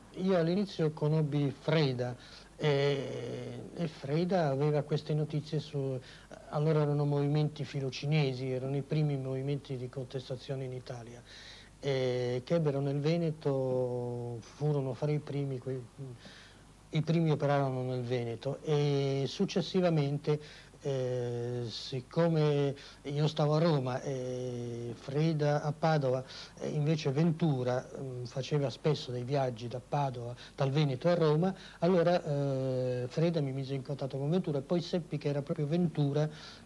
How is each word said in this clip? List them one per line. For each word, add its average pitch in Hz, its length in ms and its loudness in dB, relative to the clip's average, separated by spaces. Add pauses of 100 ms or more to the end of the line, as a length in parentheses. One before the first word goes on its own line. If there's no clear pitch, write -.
(160)
Io 185 200 2
all'inizio 170 560 0
conobbi 147 580 2
Freda, 127 640 0 (420)
eh, 123 1040 0 (120)
e 170 140 -2
Freda 170 600 2
aveva 143 340 2
queste 151 320 -2
notizie 151 460 -2
su, 135 380 -4 (520)
allora 151 320 2
erano 147 220 2
movimenti 143 600 2
filocinesi, 135 840 0
erano 131 260 -2
i 139 60 0
primi 151 340 0
movimenti 131 600 -4
di 123 120 -8
contestazione 131 760 -8
in 127 80 -8
Italia, 120 500 -12 (580)
eh, 127 640 2
che 170 100 2
ebbero 151 260 4
nel 143 200 0
Veneto, 127 1400 0
furono 143 520 -2
fra 147 180 -2
i 151 80 2
primi, 139 400 -4
quei, 131 240 -6 (1080)
i 156 120 2
primi 165 280 4
operarono 139 520 2
nel 127 200 -2
Veneto 120 600 -2
e 139 640 2
successivamente, 156 1120 2 (420)
eh, 123 840 -2
siccome 147 1040 0 (280)
io 143 240 0
stavo 151 300 2
a - 20 4
Roma 139 440 2
e 123 920 -6
Freda 147 680 2
a 151 100 -2
Padova, 135 500 2 (360)
e 139 100 -4
invece 151 420 2
Ventura, 135 760 2 (120)
mm, 127 260 -8
faceva 139 460 -2
spesso - 400 0
dei 123 140 -4
viaggi 123 440 -2
da 120 180 -8
Padova, 123 480 -2 (200)
dal 139 160 2
Veneto 139 380 2
a 175 60 6
Roma, 160 400 4 (260)
allora, 175 420 6
eh, 131 840 0
Freda 160 320 2
mi 139 120 0
mise 135 220 -4
in 135 80 -4
contatto 139 340 -6
con 143 140 0
Ventura 175 280 2
e 131 40 0
poi 175 180 0
seppi 165 380 -4
che 147 100 -2
era 143 140 0
proprio 151 240 -2
Ventura 151 600 2 (380)